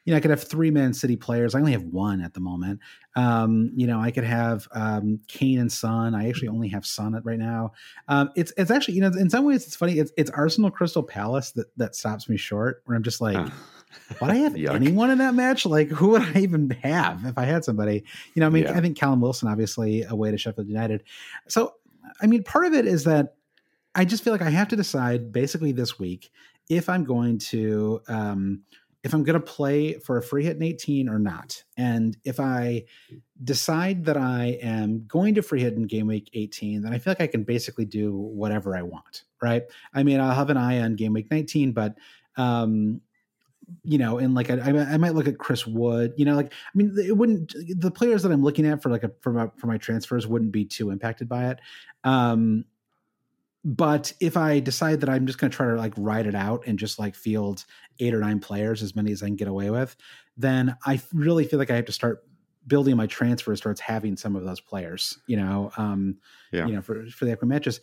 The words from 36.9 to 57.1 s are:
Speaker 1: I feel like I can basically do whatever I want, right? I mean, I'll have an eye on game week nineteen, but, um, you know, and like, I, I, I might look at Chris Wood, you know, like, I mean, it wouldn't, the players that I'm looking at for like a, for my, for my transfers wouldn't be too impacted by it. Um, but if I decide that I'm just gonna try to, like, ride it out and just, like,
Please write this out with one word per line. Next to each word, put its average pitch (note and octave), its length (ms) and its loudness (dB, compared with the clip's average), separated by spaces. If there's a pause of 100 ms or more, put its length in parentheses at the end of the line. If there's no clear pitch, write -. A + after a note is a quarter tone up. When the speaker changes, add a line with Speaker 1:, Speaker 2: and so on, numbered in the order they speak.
Speaker 1:
I B2 60 -2
feel D3+ 120 -4
like F#3 100 0
I D#3 60 0
can A2 160 -2
basically A#2 420 -4
do G#2 300 -2
whatever G#2 640 -4
I F2 60 -6
want, - 400 -14 (180)
right? A#2 220 0 (320)
I C#3 80 2
mean, C#3 160 4
I'll C3 160 2
have C#3 160 2
an C#3 60 2
eye B2 220 0
on A2+ 160 0
game G#2+ 180 0
week G#2+ 180 -4
nineteen, D3+ 400 0
but, G#2+ 240 -2 (400)
um, A2+ 640 0 (800)
you D3+ 140 0
know, A#2+ 220 0
and C3 160 2
like, B2 160 0
I, B2 80 0
I, C#3 340 0
I D#3 40 2
might E3 180 2
look D3 120 2
at C3 120 -2
Chris - 260 -2
Wood, A#2 520 0
you C#3+ 80 4
know, D3 100 4
like, C#3+ 180 0
I - 240 -8
mean, G3+ 260 2
it G3 140 2
wouldn't, G#3+ 380 2 (120)
the F3+ 240 -2
players A#3 320 2
that F#3+ 80 4
I'm C#3+ 120 4
looking D3 240 4
at D3+ 160 -2
for C3+ 60 0
like A#2 140 0
a, G#2+ 80 -4 (100)
for B2 120 -2
my, A2+ 240 0
for - 80 -8
my A2+ 120 0
transfers A2+ 500 -4
wouldn't A2 240 0
be G#2+ 140 0
too G#2 260 -6
impacted A2+ 360 -6
by B2 220 -2
it. B2+ 100 -6 (440)
Um, A#2 640 2 (1000)
but D3+ 560 2
if E3+ 160 2
I D#3 240 2
decide C#3 400 0
that C3+ 80 0
I'm C3 160 2
just C3 140 -4
gonna C3+ 120 0
try C3 160 -2
to, A#2 80 2
like, A2+ 220 -2
ride G#2+ 280 0
it G2+ 100 -2
out G2+ 320 -2
and G#2 120 -2
just, G#2+ 200 -6
like, G#2 160 -6